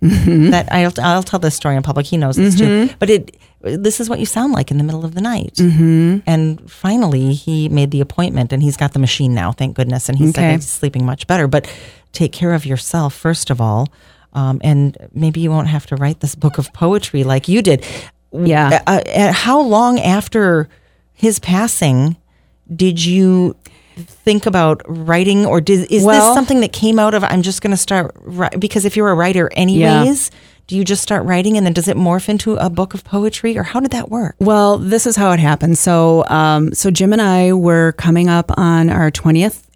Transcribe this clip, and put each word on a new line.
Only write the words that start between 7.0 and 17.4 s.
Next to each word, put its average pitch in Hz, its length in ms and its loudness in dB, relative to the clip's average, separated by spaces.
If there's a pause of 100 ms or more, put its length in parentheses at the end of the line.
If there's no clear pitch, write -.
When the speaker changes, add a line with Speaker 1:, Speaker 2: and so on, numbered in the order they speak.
Speaker 2:
he 156 360 -4
made 143 220 0
the 139 100 -2
appointment, 135 520 -4
and 135 80 -2
he's 143 160 0
got 143 160 -2
the 139 60 -2
machine 127 340 0
now, 98 200 -2
thank 131 220 -6
goodness. 127 340 -4
And 135 100 -2
he 151 140 4
said - 100 0
Speaker 1:
Okay. 160 120 2
Speaker 2:
he's 151 120 -4
sleeping 139 360 -4
much 127 220 -6
better. 175 220 0
But 143 200 0 (440)
take 165 220 -2
care 175 200 -2
of 151 120 -2
yourself, 139 500 -4
first - 340 -4
of 123 100 -2
all. 113 280 0 (460)
Um, 135 300 -2
and 143 320 2 (160)
maybe 156 280 -2
you 165 100 -2
won't 156 200 0
have 151 180 -2
to 139 80 -6
write 143 240 -2
this 143 160 -6
book 151 240 -2
of 135 140 -8
poetry 175 500 -2
like 135 240 0